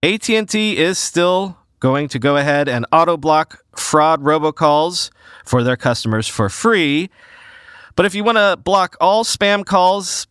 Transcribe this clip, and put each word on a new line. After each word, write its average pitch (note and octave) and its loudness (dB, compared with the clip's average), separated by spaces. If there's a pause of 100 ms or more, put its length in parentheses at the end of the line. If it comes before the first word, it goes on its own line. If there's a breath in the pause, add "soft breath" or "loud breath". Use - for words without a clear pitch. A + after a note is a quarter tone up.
A F#3 0
T A3 -2
and G#3+ 0
T G#3+ -2
is F3 0
still F3+ 0 (220)
going C#3 0
to C3 -6
go C#3+ 2
ahead C#3+ 0
and B2 -4
auto-block D#3+ 2 (180)
fraud D#3 2
robocalls D3+ 0 (360 loud breath)
for B2 0
their B2+ 0
customers A2+ -2
for G#2 -2
free. F3 -2 (880 loud breath)
But F3+ 2
if F#3+ -2
you G#3 -4
want A3+ 2
to G3 2
block F#3 0
all G3+ 2
spam G3+ -2
calls F#3 0